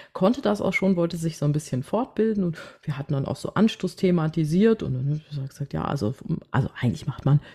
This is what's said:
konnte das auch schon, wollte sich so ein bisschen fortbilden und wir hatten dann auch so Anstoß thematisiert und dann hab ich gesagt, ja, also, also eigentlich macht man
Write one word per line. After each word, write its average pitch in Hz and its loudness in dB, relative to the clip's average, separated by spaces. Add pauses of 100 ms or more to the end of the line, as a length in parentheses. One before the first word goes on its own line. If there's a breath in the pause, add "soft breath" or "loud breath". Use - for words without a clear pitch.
(120 loud breath)
konnte 202 2
das 208 0
auch 196 0
schon, 190 2
wollte 170 0
sich 165 -4
so - -4
ein 147 4
bisschen 139 -2
fortbilden 214 0
und 165 -2 (260 loud breath)
wir 139 -6
hatten 139 -6
dann 135 0
auch - -4
so - -8
Anstoß 185 0
thematisiert 175 2
und 131 -2
dann 143 -2 (140)
hab 135 -6
ich 135 -10
gesagt, - -8
ja, - -2
also, 127 -2 (360)
also 113 2 (100)
eigentlich 104 -2
macht - -6
man 143 6 (140 soft breath)